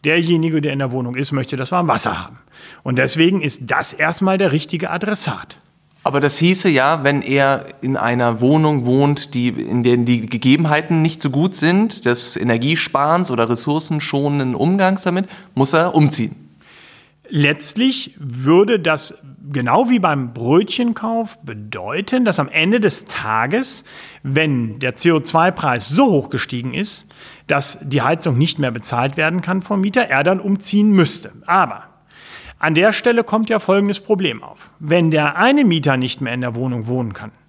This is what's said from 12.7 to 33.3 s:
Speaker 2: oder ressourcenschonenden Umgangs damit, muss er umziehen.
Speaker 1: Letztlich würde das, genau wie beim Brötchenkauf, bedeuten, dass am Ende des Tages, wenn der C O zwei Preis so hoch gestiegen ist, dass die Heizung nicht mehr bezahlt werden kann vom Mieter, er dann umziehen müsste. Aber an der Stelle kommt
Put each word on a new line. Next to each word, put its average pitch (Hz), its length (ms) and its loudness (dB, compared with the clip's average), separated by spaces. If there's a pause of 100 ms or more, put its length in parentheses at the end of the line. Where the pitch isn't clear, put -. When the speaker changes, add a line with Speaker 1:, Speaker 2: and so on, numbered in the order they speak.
Speaker 2:
oder 117 200 0
ressourcenschonenden 143 1040 -2
Umgangs 190 480 2
damit, 185 260 -2 (260)
muss 170 200 2
er 165 200 2
umziehen. 147 420 2 (920)
Speaker 1:
Letztlich 156 920 -2
würde 156 600 2
das, 156 340 -4 (380)
genau 139 380 0
wie 247 80 4
beim 143 340 0
Brötchenkauf, 220 1080 -2
bedeuten, 113 840 -4
dass 180 160 0
am 135 80 -2
Ende 190 320 2
des 196 240 0
Tages, 127 800 -4 (380)
wenn 135 560 -2
der 127 180 -4
C 170 160 2
O 156 80 2
zwei 165 300 2
Preis 127 400 -2
so 240 160 4
hoch 147 240 2
gestiegen 123 420 -6
ist, 190 340 -8 (400)
dass - 360 -2
die 139 180 -2
Heizung 143 380 0
nicht 160 200 0
mehr 131 120 0
bezahlt 123 480 -4
werden 165 240 -2
kann 185 180 -2
vom 190 220 -2
Mieter, 208 260 0
er 143 160 2
dann 190 160 2
umziehen 202 500 2
müsste. 175 420 2 (140)
Aber 165 380 0 (760)
an 156 160 0
der 196 180 4
Stelle 233 320 0
kommt 220 260 -2